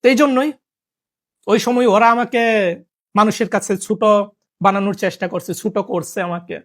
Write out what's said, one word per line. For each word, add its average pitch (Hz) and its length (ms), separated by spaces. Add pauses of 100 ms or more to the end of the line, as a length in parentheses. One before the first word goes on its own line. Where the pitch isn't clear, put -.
তো - 40
এই 262 80
জন্যই 277 340 (960)
ওই 214 120
সময় 247 280
ওরা 220 240
আমাকে 233 320 (720)
মানুষের 214 340
কাছে 202 300
ছোট 208 240 (580)
বানানোর 196 340
চেষ্টা 190 340
করছে, 180 260
ছোট 214 240
করছে 190 440
আমাকে। 175 420